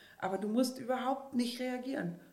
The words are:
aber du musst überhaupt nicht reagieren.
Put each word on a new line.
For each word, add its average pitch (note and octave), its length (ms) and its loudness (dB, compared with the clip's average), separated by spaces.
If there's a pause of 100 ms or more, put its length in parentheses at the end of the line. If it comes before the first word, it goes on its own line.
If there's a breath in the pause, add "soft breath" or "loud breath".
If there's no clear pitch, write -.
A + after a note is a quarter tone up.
(180 loud breath)
aber F#3+ 200 0
du G3+ 80 0
musst B3 320 4
überhaupt B3+ 560 -2
nicht A#3+ 240 2
reagieren. B3+ 640 -2 (120)